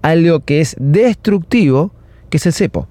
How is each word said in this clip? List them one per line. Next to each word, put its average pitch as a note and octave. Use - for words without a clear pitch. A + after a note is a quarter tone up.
algo E3
que D3
es -
destructivo, F#3
que D#3+
es -
el F3
cepo. -